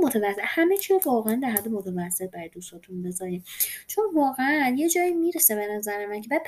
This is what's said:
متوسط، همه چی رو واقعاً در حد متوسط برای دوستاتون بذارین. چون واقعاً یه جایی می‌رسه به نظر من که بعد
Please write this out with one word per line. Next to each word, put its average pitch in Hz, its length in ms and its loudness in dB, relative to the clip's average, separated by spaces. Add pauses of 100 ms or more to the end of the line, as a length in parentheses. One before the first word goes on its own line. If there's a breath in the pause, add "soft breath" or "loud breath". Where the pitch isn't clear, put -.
متوسط، 208 400 2
همه 339 340 2
چی 392 180 0
رو 381 120 4
واقعاً 220 360 2
در 254 80 0
حد 220 180 -2
متوسط 185 640 -4
برای 170 180 -12
دوستاتون 180 540 -12
بذارین. 180 400 -6 (440 loud breath)
چون - 180 -2 (100)
واقعاً 269 640 2
یه 320 100 2
جایی 349 260 2
می‌رسه 330 420 2
به 208 100 -2
نظر 403 400 -4
من 208 140 -6
که 220 80 -12
بعد 302 200 0